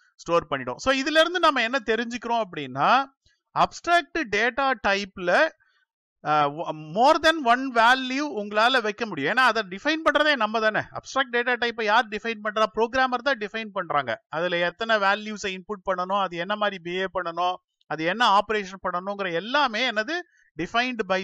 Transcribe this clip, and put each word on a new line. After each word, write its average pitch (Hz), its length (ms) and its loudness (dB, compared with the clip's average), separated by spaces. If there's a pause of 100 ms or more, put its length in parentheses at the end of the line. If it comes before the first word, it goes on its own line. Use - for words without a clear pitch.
(200)
ஸ்டோர் 165 280 0
பண்ணிடும். 127 300 -4
So, 269 160 0
இதுல 302 260 2
இருந்து 339 200 2
நம்ம 302 220 2
என்ன 233 240 0
தெரிஞ்சுக்கிறோம் 233 580 -2
அப்படின்னா, 151 460 -2 (680)
அப்ஸ்ட்ராக்ட் 339 640 0 (100)
டேட்டா 233 380 0 (160)
டைப்ல, 196 480 0 (920)
அஹ், 151 300 2
ஒ-, 160 120 -8 (260)
more 254 260 6
than 320 260 2
one 240 200 4 (100)
value 254 600 2
உங்களால 214 480 2
வைக்க 214 240 -4
முடியும். 156 260 -2
ஏன்னா 254 140 4
அதை 226 180 2
டிஃபைன் 285 400 -4
பண்றதே 302 320 2
நம்ம 220 240 0
தானே. 214 220 2 (100)
அப்ஸ்ட்ராக்ட் 254 420 -4
டேட்டா 240 240 0
டைப்பை 233 260 -2
யார் 220 240 2
டிஃபைன் 214 360 -8
பண்றா? 214 300 0
புரோகிராமர் 247 540 0
தான் 262 100 0
டிஃபைன் 214 360 -8
பண்றாங்க. 151 380 -2 (180)
அதுல 175 280 -2
எத்தனை 214 400 0
வேல்யூஸை 208 540 -2
இன்புட் 190 340 -10
பண்ணணும், 190 360 -2
அது 175 160 -4
என்ன 185 180 -4
மாதிரி 202 280 -2
பிஹேவ் 180 320 -4
பண்ணணும், 180 400 -2 (340)
அது 156 140 -4
என்ன 208 240 2
ஆபரேஷன் 202 560 2
பண்ணணுங்கிற 190 480 -4
எல்லாமே 226 540 0
என்னது? 233 320 -2 (400)
Defined 226 500 -2
by 185 160 0